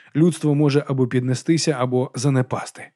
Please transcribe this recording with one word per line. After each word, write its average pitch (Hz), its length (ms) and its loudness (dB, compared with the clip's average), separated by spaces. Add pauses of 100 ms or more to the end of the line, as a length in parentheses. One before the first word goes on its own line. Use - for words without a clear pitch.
(160)
людство 151 400 2
може 143 320 2
або 131 200 0
піднестися, 131 720 0
або 127 360 -2
занепасти. 127 800 -2